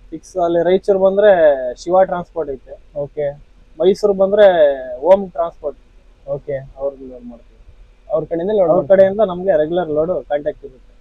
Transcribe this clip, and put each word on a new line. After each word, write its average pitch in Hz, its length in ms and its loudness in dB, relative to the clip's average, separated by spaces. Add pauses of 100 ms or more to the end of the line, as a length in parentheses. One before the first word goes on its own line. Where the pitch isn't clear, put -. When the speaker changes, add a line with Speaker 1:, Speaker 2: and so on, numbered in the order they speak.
Speaker 1:
ಫಿಕ್ಸ್. - 280 -16
ಅಲ್ಲಿ 170 260 0
ರಾಯಚೂರು 190 360 0
ಬಂದ್ರೆ 196 320 4 (520)
ಶಿವ 185 200 2
ಟ್ರಾನ್ಸ್‌ಪೋರ್ಟ್ 175 480 -6
ಐತೆ. 139 480 -16
Speaker 2:
ಓಕೆ. 143 280 -8 (520)
Speaker 1:
ಮೈಸೂರು 196 340 2
ಬಂದ್ರೆ 196 320 4 (540)
ಓಮ್ 185 320 2
ಟ್ರಾನ್ಸ್‌ಪೋರ್ಟ್. 165 480 -8 (500)
Speaker 2:
ಓಕೆ. 139 280 -8 (200)
Speaker 1:
ಅವ್ರಿಗೆ 135 340 -10
ಲೋಡ್ 123 140 -20
ಮಾಡ್ತೀವಿ. 117 340 -20 (540)
Speaker 2:
ಅವ್ರ 156 120 -2
ಕಡೆಯಿಂದ 170 260 -4
ಲೋಡ್ 190 180 2
Speaker 1:
ಅವ್ರ - 20 4
Speaker 2:
ಮಾಡ್ತೀವಿ. 190 260 2
Speaker 1:
ಕಡೆಯಿಂದ 190 300 4
ನಮ್ಗೆ 180 300 -2
ರೆಗ್ಯುಲರ್ 165 320 -2
ಲೋಡ್ 156 220 -2 (180)
ಕಾಂಟ್ಯಾಕ್ಟ್ 147 360 -6
ಇರುತ್ತೆ. - 360 -20